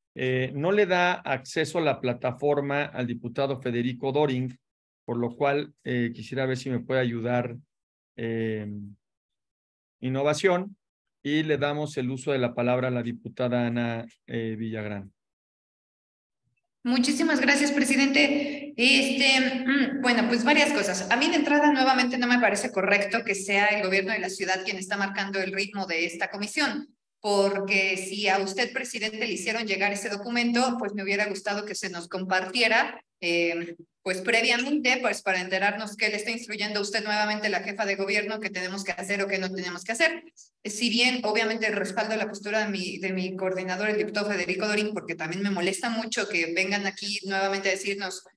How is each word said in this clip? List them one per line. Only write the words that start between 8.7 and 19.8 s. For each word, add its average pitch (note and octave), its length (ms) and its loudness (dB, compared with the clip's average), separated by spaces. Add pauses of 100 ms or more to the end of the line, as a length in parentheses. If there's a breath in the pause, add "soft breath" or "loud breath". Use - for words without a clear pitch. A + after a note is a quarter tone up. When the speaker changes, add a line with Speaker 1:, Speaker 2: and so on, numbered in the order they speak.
Speaker 1:
Innovación, D3+ 760 2 (480)
y D3+ 200 0
le D3+ 140 2
damos D3 400 -2
el B2+ 120 -2
uso C3+ 220 -4
de C3+ 60 2
la B2 180 0
palabra B2 320 2
a B2+ 40 0
la A#2+ 120 -2
diputada A#2+ 640 -2
Ana, A#2 380 -2 (220)
eh, A2+ 300 -4
Villagrán. G#2 540 -6 (1700)
Speaker 2:
Muchísimas C4 580 2
gracias, C#4+ 320 4
presidente. C#4 1040 2
Este, C4 880 4
mm, C4 360 2